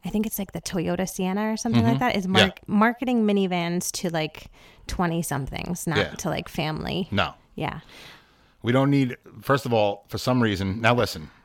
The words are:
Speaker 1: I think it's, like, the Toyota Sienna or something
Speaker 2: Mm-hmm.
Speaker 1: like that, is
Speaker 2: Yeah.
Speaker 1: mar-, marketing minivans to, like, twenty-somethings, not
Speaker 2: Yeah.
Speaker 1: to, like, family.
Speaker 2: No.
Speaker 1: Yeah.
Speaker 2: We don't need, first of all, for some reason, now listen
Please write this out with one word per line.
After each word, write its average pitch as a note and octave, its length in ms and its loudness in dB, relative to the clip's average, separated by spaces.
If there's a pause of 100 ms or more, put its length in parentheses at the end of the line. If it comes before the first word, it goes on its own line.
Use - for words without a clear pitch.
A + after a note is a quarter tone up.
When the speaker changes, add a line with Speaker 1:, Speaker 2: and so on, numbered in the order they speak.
Speaker 1:
I F3+ 60 -4
think G#3+ 160 0
it's, - 120 -8
like, G3 140 -8
the E3 80 -8
Toyota F3+ 480 -2
Sienna G3 440 -2
or A3 40 -4
something A#3 260 0
Speaker 2:
Mm-hmm. A3+ 80 4
Speaker 1:
like A#3 100 2
that, B3 160 2
is F#3+ 80 -2
Speaker 2:
Yeah. F#3 60 -2
Speaker 1:
mar-, F#3+ 220 6 (140)
marketing A#3 580 2
minivans F3+ 680 0
to, - 180 -4
like, D#3 360 -4 (420)
twenty-somethings, E3 1000 -4
not D#3+ 120 0
Speaker 2:
Yeah. - 120 0
Speaker 1:
to, - 180 -8
like, D3+ 200 -4
family. D#3 640 -4
Speaker 2:
No. G2 240 -2 (200)
Speaker 1:
Yeah. - 260 -6 (840)
Speaker 2:
We A#2 100 0
don't C3+ 180 4
need, C3+ 260 2 (240)
first C#3 240 0
of A#2+ 80 0
all, G#2 360 2
for A2 100 -6
some B2+ 240 2
reason, G2 380 0
now A2+ 140 4
listen F#2 360 -2 (140)